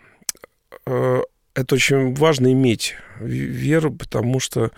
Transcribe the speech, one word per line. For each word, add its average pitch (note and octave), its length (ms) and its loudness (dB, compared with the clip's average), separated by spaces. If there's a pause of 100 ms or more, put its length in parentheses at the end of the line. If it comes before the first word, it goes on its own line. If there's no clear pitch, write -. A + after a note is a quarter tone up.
(880)
э, B2+ 360 0 (320)
это C3+ 200 -2
очень C3 400 2
важно C#3 380 4
иметь C3 420 2 (260)
в-, A2+ 60 -10
веру, C3+ 640 -2
потому A#2+ 480 -2
что, A2+ 380 -4